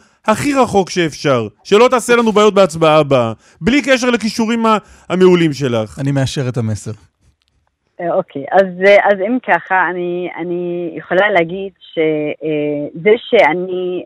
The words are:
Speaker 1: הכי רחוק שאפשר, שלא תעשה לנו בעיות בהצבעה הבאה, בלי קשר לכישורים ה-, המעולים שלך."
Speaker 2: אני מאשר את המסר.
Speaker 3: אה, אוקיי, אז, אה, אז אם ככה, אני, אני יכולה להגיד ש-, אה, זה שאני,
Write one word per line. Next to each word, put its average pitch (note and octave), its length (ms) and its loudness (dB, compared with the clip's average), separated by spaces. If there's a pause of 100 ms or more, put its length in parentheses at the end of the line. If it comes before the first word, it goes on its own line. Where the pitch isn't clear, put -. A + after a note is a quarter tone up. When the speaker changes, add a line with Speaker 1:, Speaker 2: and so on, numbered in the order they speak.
(260)
Speaker 1:
הכי B3+ 280 0
רחוק G3+ 360 0
שאפשר, C#3 580 -2 (160)
שלא A3 260 4
תעשה A#3+ 260 2
לנו A3+ 160 2
בעיות G#3 220 4
בהצבעה D#3+ 440 4
הבאה, C3+ 340 2 (280)
בלי A#3 220 0
קשר B3 280 0
לכישורים A3+ 560 -2
ה-, A3 120 2 (300)
המעולים F3+ 440 4
שלך." A#2+ 480 -4
Speaker 2:
אני C#3 120 -2
מאשר C3+ 360 -2
את A#2+ 80 -8
המסר. A2 340 -4 (1120)
Speaker 3:
אה, E3+ 140 -2
אוקיי, F3+ 380 -6
אז, G3 140 4 (200)
אה, G3+ 100 8 (120)
אז G3+ 120 2
אם A3+ 260 -2
ככה, F#3 440 0
אני, F3 460 -6
אני F3 600 -6
יכולה F#3 340 0
להגיד F#3+ 420 -6 (220)
ש-, - 40 -4 (460)
אה, D#3 40 -6 (540)
זה G3+ 140 2
שאני, F3+ 880 0